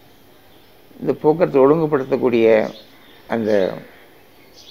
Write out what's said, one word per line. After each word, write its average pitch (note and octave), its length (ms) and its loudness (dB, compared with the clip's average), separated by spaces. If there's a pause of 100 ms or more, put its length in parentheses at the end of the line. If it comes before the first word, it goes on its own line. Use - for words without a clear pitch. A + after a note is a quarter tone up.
(1000)
இந்த D3 120 -4
போக்குவரத்தை D3+ 480 0
ஒழுங்குபடுத்தக்கூடிய C3 1120 2 (580)
அந்த A2+ 220 -4 (1200)